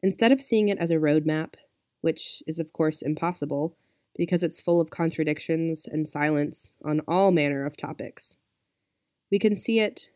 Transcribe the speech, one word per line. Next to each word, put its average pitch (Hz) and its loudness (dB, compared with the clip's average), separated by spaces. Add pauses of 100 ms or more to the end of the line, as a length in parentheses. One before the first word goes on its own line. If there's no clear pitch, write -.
Instead 208 4
of 262 4
seeing 214 2
it 196 0
as 170 0
a 165 4
roadmap, 156 2 (440)
which - -4
is 160 -6
of 156 -6
course 156 0
impossible 151 -4 (400)
because 175 0
it's - 2
full 170 4
of 160 -2
contradictions 160 -2
and 156 -2
silence 147 -2
on 151 0
all 190 4
manner 143 0
of 147 -8
topics, - -10 (920)
we 202 2
can 208 4
see 226 2
it 214 -4